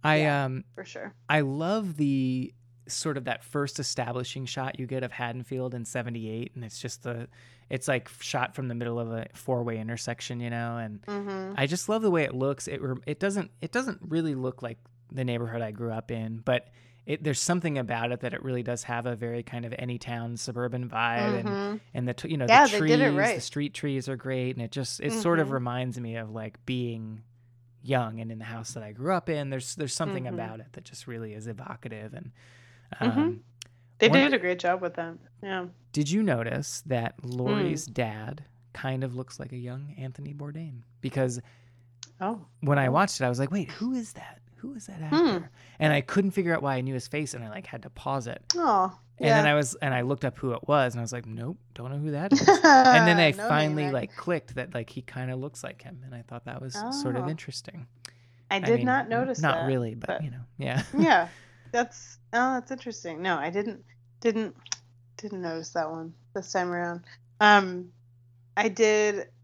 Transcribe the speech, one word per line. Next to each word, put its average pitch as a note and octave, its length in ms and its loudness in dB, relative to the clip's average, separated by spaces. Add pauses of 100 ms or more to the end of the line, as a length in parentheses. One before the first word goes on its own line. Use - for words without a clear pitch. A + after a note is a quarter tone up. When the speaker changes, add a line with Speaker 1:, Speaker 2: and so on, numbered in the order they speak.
Speaker 1:
I, D3+ 160 6
Speaker 2:
yeah, C#3+ 240 4
Speaker 1:
um, C3 200 -4 (100)
Speaker 2:
for F#3+ 100 -12
sure. - 300 -12 (140)
Speaker 1:
I D3+ 120 6
love E3 560 0
the C3 560 0 (360)
sort - 280 -4
of C3 80 -6
that A#2+ 180 -4
first C#3+ 380 -4
establishing B2 680 -4
shot C3+ 320 -6
you C3 80 -6
get C3 160 -4
of B2 100 -4
Haddonfield B2 640 -6
in A#2+ 100 -6
seventy-eight, A2+ 720 -6
and B2 100 -10
it's A2 140 -12
just - 240 -10
the, A#2 240 -6 (440)
it's, C3 180 -4
like, B2+ 200 0 (120)
shot - 340 -4
from C3+ 140 -6
the A#2+ 80 -4
middle A#2+ 240 -4
of A2+ 100 -4
a A2+ 240 -6
four-way A#2+ 460 -2
intersection, A#2 600 -6
you A#2+ 100 -6
know, A#2 260 -4
and G#2+ 300 -8
Speaker 2:
Mm-hmm. G2+ 500 -6
Speaker 1:
I C3+ 100 2
just E3 220 -2
love A3 140 0
the G#3+ 100 4
way E3 100 4
it C3+ 120 -2
looks. C3+ 340 -2
It - 120 -6
rem-, B2+ 260 -4
it D3+ 120 -6
doesn't, G3 320 -2 (100)
it - 120 -8
doesn't B3 300 -2
really D#3+ 340 0
look B2+ 260 -4
like A#2 160 -8 (320)
the C3 140 -4
neighborhood A#2 380 -2
I A2 100 -6
grew A2+ 180 -4
up A2+ 220 -6
in, A2+ 260 -6
but B2 300 0 (380)
it, D#3 180 -4
there's D3 160 0
something E3+ 360 0
about A#2+ 360 -2
it A#2+ 80 -6
that A#2+ 140 -4
it - 100 -8
really B2+ 180 -2
does A#2+ 220 -4
have A#2+ 220 -4
a A#2+ 100 -2
very A#2 260 -6
kind A#2+ 220 -8
of A#2 80 -8
Anytown A#2+ 680 -6
suburban B2 500 -4
vibe, A2+ 520 2
and, F#2 80 -2
Speaker 2:
Mm-hmm. G3+ 280 -2 (180)
Speaker 1:
and B2 140 -2
the B2 60 -2
t-, - 140 -8
you D#3+ 80 0
know, C3 120 2
Speaker 2:
Yeah, C4 200 10
Speaker 1:
the G#3 100 2
Speaker 2:
they - 80 4
did - 140 8
it C4+ 80 6
Speaker 1:
trees, D3 100 2
Speaker 2:
right. A3 180 4
Speaker 1:
the - 40 -4
street - 340 -4
trees C3+ 340 -2
are C3+ 80 -2
great, B2+ 380 -2
and B2 100 -6
it A2+ 60 -8
just, - 300 -6
it D3 120 -2
sort E3+ 280 2
of D3 60 2
Speaker 2:
Mm-hmm. C3+ 80 -4
Speaker 1:
reminds B2 440 -2
me A2+ 160 -6
of, A2+ 160 -8
like, A2 360 -10
being A2+ 560 -4 (600)
young A#2+ 380 -2
and A2+ 120 -8
in A2 80 -10
the A2 40 -12
house A#2 300 -10
that A2+ 80 -10
I G#2+ 80 -12
grew B2+ 220 -4
up F3 160 -2
in. D3 220 -2
There's, C3 260 -8
there's C#3+ 180 -4
something E3+ 300 -4
Speaker 2:
Mm-hmm. A#2+ 100 -6
Speaker 1:
about A2+ 260 -8
it - 120 -16
that - 120 -18
just - 240 -18
really A2+ 260 -8
is G#2+ 140 -10
evocative, A2 680 -12
and, - 160 -14 (720)
Speaker 2:
Mm-hmm. A#3+ 180 2
Speaker 1:
um, F4 200 0 (580)
Speaker 2:
They G#3+ 100 8
Speaker 1:
one D#3 120 8
Speaker 2:
did C#4 140 4
a A#3+ 40 2
great F3+ 220 -2
job F3+ 200 2
with F3 140 -4
that. E3 200 -6 (280)
Yeah. F#3+ 240 -4 (260)
Speaker 1:
Did D3 180 0
you G#3 120 2
notice C3 640 -2
that A#2 280 -2 (100)
Laurie's C#3+ 640 0
Speaker 2:
Mm. A2+ 60 -14
Speaker 1:
dad A2 500 -6 (300)
kind C3 280 -4
of B2+ 140 -4
looks B2+ 240 -10
like C3 120 -10
a B2+ 40 -10
young B2+ 420 -10
Anthony C#3 360 -10
Bourdain? C#3+ 480 -10 (180)
Because B2+ 400 0 (800)
Speaker 2:
Oh. G3 260 -4 (140)
Speaker 1:
when C#3+ 180 4
I C3+ 80 4
Speaker 2:
Oh. B2+ 60 4
Speaker 1:
watched F3+ 280 2
it, C3 40 2
I B2 40 4
was B2 120 0
like, C#3 100 0
"Wait, F3 220 -2
who A#3+ 200 -4
is A#3+ 220 -6
that? - 260 -18 (180)
Who C4+ 160 -12
is A3+ 120 -14
that F#3 140 -12
Speaker 2:
Hmm. D#3 140 0
Speaker 1:
actor?" B3 360 6 (300)
And D3+ 120 6
I C#3+ 80 6
couldn't G3 300 4
figure E3+ 240 2
out D#3+ 80 0
why C#3 140 2
I B2+ 40 0
knew C3 140 -2
his B2 140 -4
face, D3 260 -4
and A#2+ 100 -8
I, A2 60 -10
like, - 160 -10
had A2+ 160 -12
to B2+ 80 -14
pause C3+ 380 -4
it. - 120 -8 (160)
Speaker 2:
Oh, G#3 400 4 (220)
Speaker 1:
And - 120 6
then D3+ 160 8
Speaker 2:
yeah. D3 40 8
Speaker 1:
I D3 40 8
was, D3 220 4
and C#3 160 0
I B2 100 2
looked C3 220 0
up B2+ 140 -2
who B2+ 140 0
it - 160 -4
was, C3+ 260 4
and A#2 60 -4
I - 20 -2
was A2+ 100 -6
like, A#2+ 140 -8
"Nope, A#2 320 -8 (160)
don't B2 160 -10
know C#3 80 -6
who D3+ 140 -2
that D#3+ 200 2
Speaker 2:
<laughs> C#4 80 6
Speaker 1:
is." - 80 -
And C4 600 10
then F3 100 8
I D#3+ 140 8
Speaker 2:
No - 60 0
name G#3 100 -2
Speaker 1:
finally, D3+ 360 4
Speaker 2:
tag. C#3+ 100 0
Speaker 1:
like, A#2+ 220 -4
clicked D#3+ 380 -4
that, B2+ 200 -6
like, A#2 160 -6
he B2+ 120 -10
kinda B2+ 320 -8
looks C3 300 -10
like C3 180 -12
him, C3 220 -16
and C3 100 -14
I A#2+ 80 -14
thought A#2 220 -14
that B2 180 -10
was B2+ 120 -10
sort B3+ 420 -2
of B2 80 -2
Speaker 2:
Oh. C#3 60 -2
Speaker 1:
interesting. - 580 -10 (600)
Speaker 2:
I G3 60 2
Speaker 1:
I G3 40 0
Speaker 2:
did A#3 160 4
Speaker 1:
mean, A#3+ 100 2
Speaker 2:
not B3+ 220 2
notice A#3+ 320 0
Speaker 1:
not D3+ 160 4
Speaker 2:
that, - 100 -2
Speaker 1:
really, A#2+ 300 0
but, A#2 100 -10
Speaker 2:
but - 180 -4
Speaker 1:
you C#3 60 -6
know, B2+ 120 -12 (160)
yeah. C3+ 300 0
<laughs> - 80 -4
Speaker 2:
Yeah. B3 320 8 (440)
That's, - 460 -2 (140)
oh, B3+ 220 4
that's B3 160 -4
interesting. A3 500 -8
No, F3+ 160 2
I D3+ 140 -2
didn't, G3+ 340 -4 (360)
didn't, A3 340 0 (640)
didn't G3 240 -8
notice E3 280 -6
that D#3+ 200 -2
one E3 240 -8 (180)
this F#3 200 -8
time F3+ 180 0
around. F3 320 -2 (380)
Um, F#3+ 500 6 (640)
I G#3+ 120 4
did G#3+ 600 4 (160)